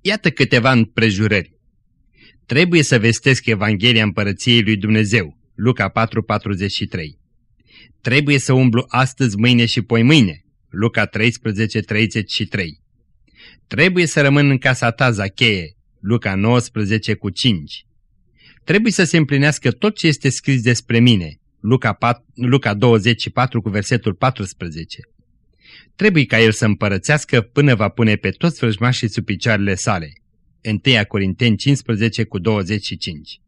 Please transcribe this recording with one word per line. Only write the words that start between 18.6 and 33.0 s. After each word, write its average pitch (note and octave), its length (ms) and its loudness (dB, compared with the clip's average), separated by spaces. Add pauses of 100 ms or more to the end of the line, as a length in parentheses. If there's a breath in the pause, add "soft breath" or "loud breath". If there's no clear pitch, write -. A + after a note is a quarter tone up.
„Trebuie G#3 280 0
să F#3+ 120 0
se E3+ 140 0
împlinească C#3+ 540 0
tot - 260 -4
ce E3 100 0
este C#3+ 220 0
scris C3 320 -2
despre A#2 380 0
mine.” G2 340 2 (280)
Luca A2+ 320 0
pat, A#2+ 300 -2 (100)
Luca B2 400 0
douăzeci A2+ 480 2
și - 80 -8
patru B2 320 -2
cu G#2+ 80 -6
versetul G#2 440 -2
paisprezece. F2 840 -6 (1000 soft breath)
„Trebuie F#3 300 2
ca A2+ 160 2
el A2+ 100 6
să A#2 140 -2
împărățească G#2+ 760 0
până C#3+ 340 2
va G2+ 140 0
pune A2 260 2
pe G2 140 -6
toți - 300 -4
vrăjmașii A#2 500 -2
sub - 160 -6
picioarele G2+ 500 -2
sale.” F2+ 360 -4 (500)
Întâia A2 420 0
Corinteni G2+ 540 -2
cincisprezece A#2 680 -2
cu G#2 160 -6
douăzeci G2+ 460 -2
și - 120 -10
cinci. D#2 400 -14 (100)